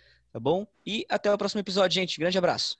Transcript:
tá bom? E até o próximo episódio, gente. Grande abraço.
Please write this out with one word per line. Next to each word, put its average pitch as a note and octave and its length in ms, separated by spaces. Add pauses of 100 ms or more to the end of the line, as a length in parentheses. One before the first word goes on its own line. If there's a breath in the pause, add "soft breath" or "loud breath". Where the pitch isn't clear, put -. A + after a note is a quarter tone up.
(320 soft breath)
tá - 80
bom? E3 260 (180)
E A3 240
até G#3 240
o G#3 60
próximo G3+ 220
episódio, F#3 340
gente. F#3 240
Grande F3+ 200
abraço. D#3+ 420